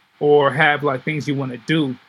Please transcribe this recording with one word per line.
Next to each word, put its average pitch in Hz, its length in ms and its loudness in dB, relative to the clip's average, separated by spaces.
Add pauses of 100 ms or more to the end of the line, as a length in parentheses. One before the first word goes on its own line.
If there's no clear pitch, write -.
(200)
or 147 300 4
have, 147 320 2
like, 135 220 -4
things 151 220 -6
you 143 80 -2
wanna 131 240 -6
do. 143 380 -2 (120)